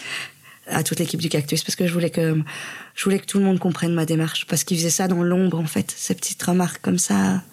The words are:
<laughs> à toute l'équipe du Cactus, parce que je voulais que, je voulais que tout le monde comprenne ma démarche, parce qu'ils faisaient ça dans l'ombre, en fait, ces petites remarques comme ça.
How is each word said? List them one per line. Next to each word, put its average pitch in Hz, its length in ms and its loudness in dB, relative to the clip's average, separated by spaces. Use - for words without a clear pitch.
<laughs> - 540 -14
à 156 160 0
toute 151 160 -2
l'équipe 170 220 -2
du 165 80 0
Cactus, 156 340 -2
parce - 120 -6
que 185 120 0
je 170 60 0
voulais 170 160 0
que, 160 280 0
je - 80 -6
voulais 196 160 2
que - 60 -16
tout - 140 0
le 196 60 4
monde 185 140 4
comprenne 170 340 0
ma 165 120 2
démarche, 160 420 0
parce - 160 0
qu'ils 175 140 0
faisaient 165 120 0
ça 185 180 2
dans 175 160 2
l'ombre, 180 360 2
en 170 60 0
fait, - 300 -2
ces - 200 -4
petites - 280 -8
remarques 180 380 0
comme 180 180 2
ça. 190 420 2